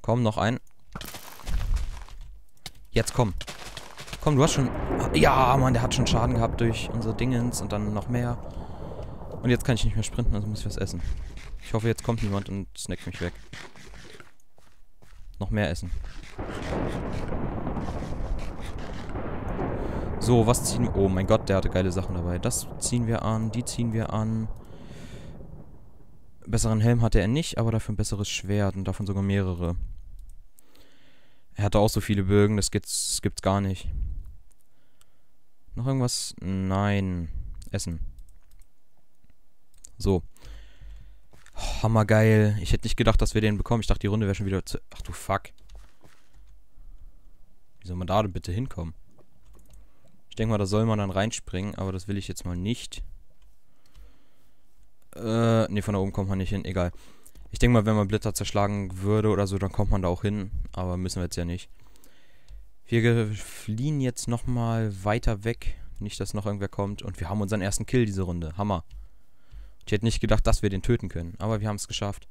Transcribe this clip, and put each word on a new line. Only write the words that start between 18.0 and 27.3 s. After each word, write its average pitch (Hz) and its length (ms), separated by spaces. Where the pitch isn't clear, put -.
So, 117 280
was - 180
ziehen 107 180
wir? 110 140
Oh 98 120
mein 95 200
Gott, 110 200
der 98 80
hatte 95 140
geile 92 220
Sachen 92 240
dabei. 87 220
Das - 280
ziehen 120 280
wir 113 160
an, 110 300
die 120 120
ziehen 117 280
wir 110 200
an. 110 360
Besseren 110 340
Helm 117 220
hatte 110 180
er 92 80
nicht, 147 300